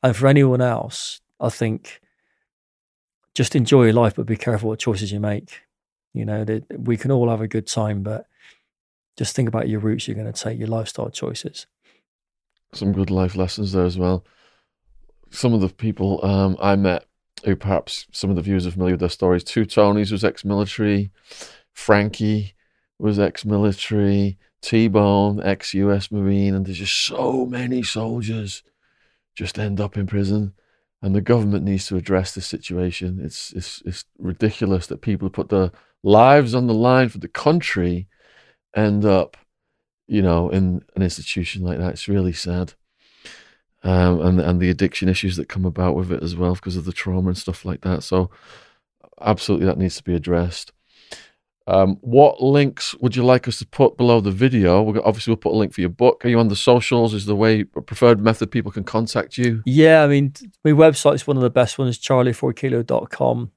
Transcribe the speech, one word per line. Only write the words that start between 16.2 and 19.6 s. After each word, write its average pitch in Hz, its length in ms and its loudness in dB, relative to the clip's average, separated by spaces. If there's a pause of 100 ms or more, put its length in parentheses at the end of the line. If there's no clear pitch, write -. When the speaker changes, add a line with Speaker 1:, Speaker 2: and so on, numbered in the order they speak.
Speaker 2:
um, 98 360 2
I 101 160 4
met 95 280 0 (400)
who 98 120 0
perhaps - 560 -4
some - 180 -4
of 95 60 0
the 87 60 -4
viewers 92 240 -2
are 87 60 -4
familiar 92 220 0
with 85 60 -4
their 90 80 -2
stories. 90 360 0
Two 113 200 -2